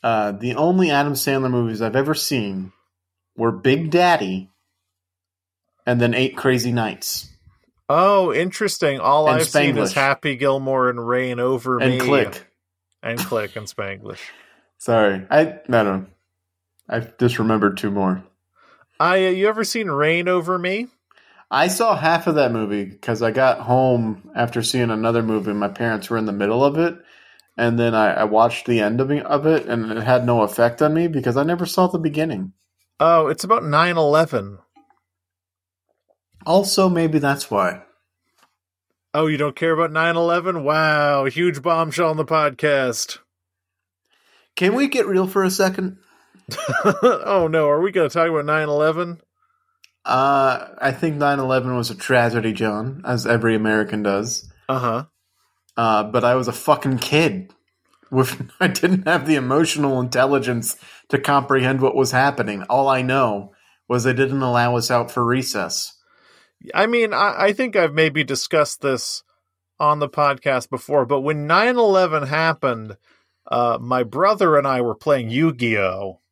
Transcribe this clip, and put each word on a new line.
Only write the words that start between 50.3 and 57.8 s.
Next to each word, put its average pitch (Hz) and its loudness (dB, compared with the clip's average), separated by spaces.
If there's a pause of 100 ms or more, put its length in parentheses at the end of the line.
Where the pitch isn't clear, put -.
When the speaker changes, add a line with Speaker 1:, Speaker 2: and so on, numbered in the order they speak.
Speaker 1:
I 135 0
think 156 -4
nine 143 0
eleven 131 -2
was 120 -4
a 107 -10
tragedy, 117 0
John, 110 -4
as 120 -2
every 113 2
American 107 0
does. 101 -4 (160)
Speaker 2:
Uh-huh. 127 -4 (720)
Speaker 1:
Uh, 110 2
but 110 0
I 123 4
was 127 0
a 120 -6
fucking 143 0
kid. 147 0 (600)